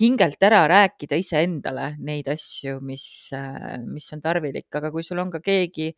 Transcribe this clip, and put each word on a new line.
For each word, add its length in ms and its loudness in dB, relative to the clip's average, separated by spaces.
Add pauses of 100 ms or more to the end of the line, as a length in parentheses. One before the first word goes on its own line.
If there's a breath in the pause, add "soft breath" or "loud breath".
hingelt 420 4
ära 240 8
rääkida 500 4
iseendale 800 -2
neid 280 -6
asju, 540 -6
mis, 520 -12
äh, 460 -8
mis 340 -10
on 80 -12
tarvilik. 500 -4
Aga 200 -4
kui 120 -6
sul 160 -6
on 120 -4
ka 100 -8
keegi, 580 -2